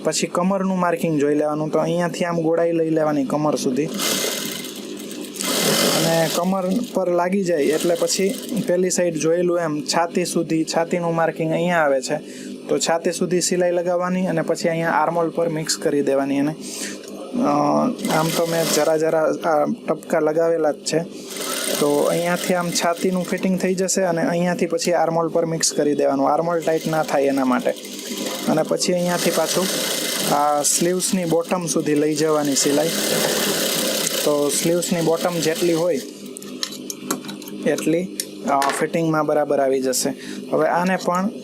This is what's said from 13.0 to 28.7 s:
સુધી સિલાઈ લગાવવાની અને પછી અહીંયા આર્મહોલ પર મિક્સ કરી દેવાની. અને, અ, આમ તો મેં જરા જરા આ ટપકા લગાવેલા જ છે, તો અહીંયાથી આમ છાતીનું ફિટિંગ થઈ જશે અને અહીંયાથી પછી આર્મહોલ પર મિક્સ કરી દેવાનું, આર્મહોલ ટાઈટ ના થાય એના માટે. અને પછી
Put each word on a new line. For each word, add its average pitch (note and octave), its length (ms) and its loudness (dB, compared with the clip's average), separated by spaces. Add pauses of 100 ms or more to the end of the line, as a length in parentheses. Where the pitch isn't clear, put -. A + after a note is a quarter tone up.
સુધી F3 300 0
સિલાઈ F3+ 300 2
લગાવવાની F3+ 560 0
અને E3 140 0
પછી D#3+ 280 0
અહીંયા E3 220 0
આર્મહોલ E3 380 2
પર E3 200 0
મિક્સ D#3 280 -2
કરી D3 240 2
દેવાની. C#3 380 2
અને, D3+ 160 0 (880)
અ, C#3+ 80 2 (640)
આમ D#3+ 240 2
તો E3+ 80 2
મેં E3 200 0 (100)
જરા D#3 220 4
જરા D#3+ 280 2 (200)
આ D3+ 200 2
ટપકા D#3 540 -2
લગાવેલા D#3 520 2
જ - 140 -8
છે, - 140 0 (800)
તો D3 200 4
અહીંયાથી F3 540 0
આમ F3 160 0
છાતીનું F3+ 540 0
ફિટિંગ F#3 360 0
થઈ F#3 160 0
જશે F#3+ 280 0
અને E3 180 2
અહીંયાથી F3 440 0
પછી E3+ 280 0
આર્મહોલ E3 340 2
પર E3+ 180 2
મિક્સ D#3+ 280 0
કરી D3 200 2
દેવાનું, C#3 380 2
આર્મહોલ E3 300 2
ટાઈટ D#3+ 260 0
ના D#3 160 2
થાય D3 200 2
એના C3+ 220 2
માટે. B2 280 2 (760)
અને D#3 140 2
પછી E3 300 0